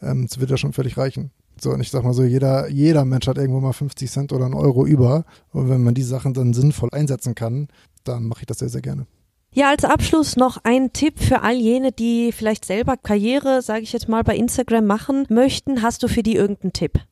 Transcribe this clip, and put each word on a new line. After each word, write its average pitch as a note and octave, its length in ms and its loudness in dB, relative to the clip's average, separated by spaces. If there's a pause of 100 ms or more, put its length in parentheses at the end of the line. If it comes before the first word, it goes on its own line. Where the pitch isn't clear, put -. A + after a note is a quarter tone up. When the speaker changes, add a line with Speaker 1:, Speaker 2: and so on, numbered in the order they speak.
Speaker 1:
ähm, C3 300 -4
es - 80 -12
würde C3 140 -2
ja C3+ 40 2
schon C#3+ 160 -4
völlig C3 240 -4
reichen. C3 360 -6 (280)
So, C3+ 120 -4
und C3 80 -4
ich A#2+ 100 -4
sag B2+ 140 -2
mal B2 100 2
so, B2+ 80 2
jeder, C3+ 460 2
jeder C#3+ 360 4
Mensch C3 220 0
hat C3+ 120 -2
irgendwo C3+ 220 0
mal C3 120 -2
fünfzig C3+ 400 -8
Cent C#3 200 -6
oder C3 120 -2
einen B2+ 100 -4
Euro C#3 320 4
über. C#3+ 380 4 (260)
Und C3 180 0
wenn B2+ 140 4
man A#2+ 120 4
die C3+ 100 0
Sachen B2+ 280 -4
dann B2 220 0
sinnvoll B2+ 380 2
einsetzen C#3 420 -2
kann, B2 340 -6 (360)
dann A#2+ 240 -6
mache - 140 -8
ich - 40 -12
das - 140 -8
sehr, B2+ 80 -4
sehr B2+ 140 -8
gerne. C3+ 240 -8 (460)
Speaker 2:
Ja, C#4 180 2
als D4 140 2
Abschluss D4+ 520 2
noch B3+ 280 2
ein B3+ 280 2
Tipp - 280 -2
für - 220 2
all A#3 120 2
jene, B3+ 380 2
die A#3 400 0
vielleicht G#3+ 320 -4
selber B3 320 -2
Karriere, B3+ 640 0
sag A3 200 -6
ich A3 100 -10
jetzt A#3 160 -6
mal, A3+ 160 0
bei A3 120 0
Instagram A3+ 500 0
machen C4+ 420 0
möchten. B3+ 540 2
Hast A#3 200 -2
du A#3+ 60 -2
für A3+ 160 0
die G#3+ 100 0
irgendeinen G3 380 0
Tipp? - 260 -4 (140)